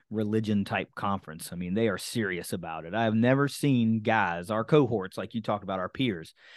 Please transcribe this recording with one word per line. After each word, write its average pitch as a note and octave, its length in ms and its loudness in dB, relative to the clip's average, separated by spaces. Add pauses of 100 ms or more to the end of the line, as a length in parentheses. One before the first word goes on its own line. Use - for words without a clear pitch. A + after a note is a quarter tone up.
(100)
religion G#2+ 540 0
type F#2+ 300 -4
conference. F#2+ 580 -4
I F2 40 -10
mean, F2+ 180 -4
they A2+ 140 4
are F#2 100 -2
serious F#2 540 -4
about E2 320 -8
it. E2+ 100 -8
I A2+ 100 2
have A2 100 2
never C3 340 4
seen A#2 520 2
guys, G2 500 2
our A2 140 0
cohorts, A#2 540 2
like F#2+ 160 -8
you A2+ 80 -4
talked G#2 220 -2
about, F#2+ 140 -2
our F#2 100 -2
peers, G2 460 -4 (220)